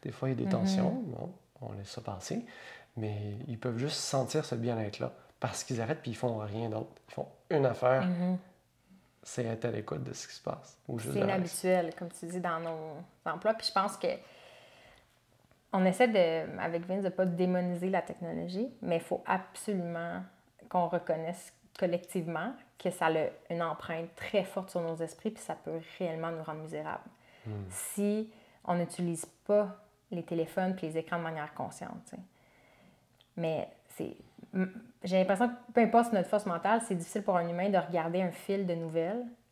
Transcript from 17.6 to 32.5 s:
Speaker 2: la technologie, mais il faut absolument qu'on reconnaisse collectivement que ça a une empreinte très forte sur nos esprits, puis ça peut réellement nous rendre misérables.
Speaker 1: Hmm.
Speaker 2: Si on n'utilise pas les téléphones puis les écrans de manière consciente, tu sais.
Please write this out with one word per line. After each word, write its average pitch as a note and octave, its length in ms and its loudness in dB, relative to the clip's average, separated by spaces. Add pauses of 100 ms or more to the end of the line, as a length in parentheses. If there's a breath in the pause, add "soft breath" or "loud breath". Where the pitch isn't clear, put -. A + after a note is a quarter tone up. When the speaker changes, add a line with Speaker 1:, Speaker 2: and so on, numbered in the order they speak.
Speaker 2:
la F#3 120 2
technologie, F3 680 -6 (140)
mais E3+ 140 2
il E3 60 0
faut - 240 -4
absolument F3+ 960 -2 (460)
qu'on F3 200 2
reconnaisse E3+ 640 -2 (260)
collectivement F3 760 -2 (260)
que F#3 120 0
ça F3 160 0
a D#3+ 40 6 (400)
une E3+ 120 0
empreinte E3 540 -4
très - 280 0
forte F#3 260 -6
sur F3+ 100 -2
nos E3 160 -2
esprits, E3 340 -4
puis A3 120 -14
ça - 120 -8
peut D#3+ 260 -8 (180)
réellement E3 340 -2
nous D#3+ 100 -6
rendre D#3 180 -8
misérables. D#3 440 -8 (420 loud breath)
Speaker 1:
Hmm. G#2+ 60 -6 (180)
Speaker 2:
Si G#3 600 -2 (340 loud breath)
on F3+ 100 0
n'utilise E3+ 520 -2 (200)
pas G#3 300 4 (340)
les F3 140 -4
téléphones F3+ 500 0
puis F3+ 140 -4
les D#3+ 100 -2
écrans E3 200 -2
de E3+ 40 -2
manière D#3+ 320 -6
consciente, - 420 -8 (100)
tu - 100 -14
sais. F#3 60 -12 (1120 soft breath)